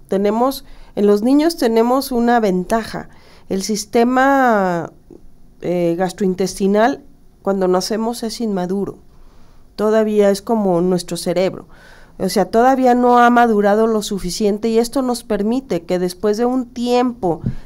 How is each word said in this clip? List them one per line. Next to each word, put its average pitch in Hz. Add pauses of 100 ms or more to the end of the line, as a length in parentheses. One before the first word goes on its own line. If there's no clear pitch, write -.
tenemos, 214 (320)
en 202
los 208
niños 294
tenemos 247
una 240
ventaja. 185 (400)
El 190
sistema, 233 (680)
eh, 170
gastrointestinal 190 (380)
cuando 196
nacemos 220
es 220
inmaduro, 196 (800)
todavía 214
es 202
como 202
nuestro 180
cerebro, 175 (500)
o 190
sea, 190
todavía 254
no 247
ha 240
madurado 220
lo 220
suficiente 202
y 226
esto 240
nos 247
permite 208
que 180
después 180
de 233
un 254
tiempo 240 (240)